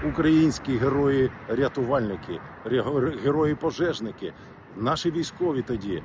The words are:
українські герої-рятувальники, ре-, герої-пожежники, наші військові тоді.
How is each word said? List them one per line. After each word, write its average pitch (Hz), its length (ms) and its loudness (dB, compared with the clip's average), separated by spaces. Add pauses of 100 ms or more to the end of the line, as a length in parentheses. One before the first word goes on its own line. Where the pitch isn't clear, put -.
українські 156 680 4
герої-рятувальники, 127 1600 0 (260)
ре-, 127 480 0 (100)
герої-пожежники, 147 1080 0 (440)
наші 151 340 0
військові 160 500 -2
тоді. 101 440 -4